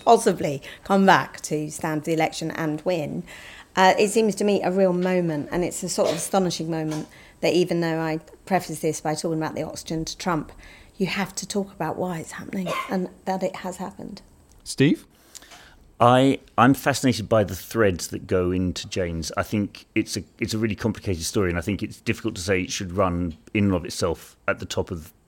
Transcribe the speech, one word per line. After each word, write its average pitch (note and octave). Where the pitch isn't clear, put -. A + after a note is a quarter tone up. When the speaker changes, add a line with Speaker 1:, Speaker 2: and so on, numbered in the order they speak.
Speaker 1:
possibly F3+
come G3
back D3+
to D3+
stand D#3
the E3+
election D#3+
and D#3
win, E3+
uh, F#3
it G#3+
seems A3
to G3+
me G3+
a F3+
real F#3+
moment, F3+
and F3
it's -
a F3
sort F#3
of D#3
astonishing E3+
moment D#3
that E3
even F3
though D#3+
I D#3+
preface F3
this D#3
by D#3
talking E3
about D#3
the D3
oxygen D#3+
to -
Trump, E3
you F#3+
have F#3+
to -
talk G3
about -
why F3+
it's -
happening -
and F#3
that F#3+
it F#3
has F3+
happened. -
Speaker 2:
Steve? -
Speaker 3:
I, B2+
I'm B2+
fascinated A#2+
by A2
the F2+
threads G2
that -
go F#2
into F#2
Jane's. E2+
I F#2
think -
it's -
a, G2
it's A2+
a A2
really G#2+
complicated F#2+
story, F#2+
and F2
I E2
think G2+
it's -
difficult A2
to F#2
say F#2
it -
should F#2
run F2+
in G#2
and G2
of D#2+
itself -
at G2
the -
top -
of D#2+